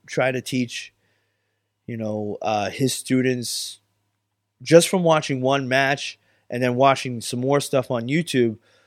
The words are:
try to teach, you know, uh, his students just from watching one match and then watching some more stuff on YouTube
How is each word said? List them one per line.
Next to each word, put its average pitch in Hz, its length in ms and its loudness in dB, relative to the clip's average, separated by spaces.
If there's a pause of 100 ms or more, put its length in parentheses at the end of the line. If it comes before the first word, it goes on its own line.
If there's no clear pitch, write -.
try 131 260 0
to 127 80 -4
teach, - 540 -6 (920)
you 120 100 -10
know, 107 440 -6
uh, 101 280 -2
his 131 240 0
students 127 840 -2 (800)
just 160 280 6
from 185 140 0
watching 151 380 0
one 135 260 0
match 135 520 0 (320)
and 120 100 -4
then 123 140 2
watching 131 440 2
some 123 200 -6
more 135 200 2
stuff 139 300 -2
on 117 180 -4
YouTube 127 500 0 (300)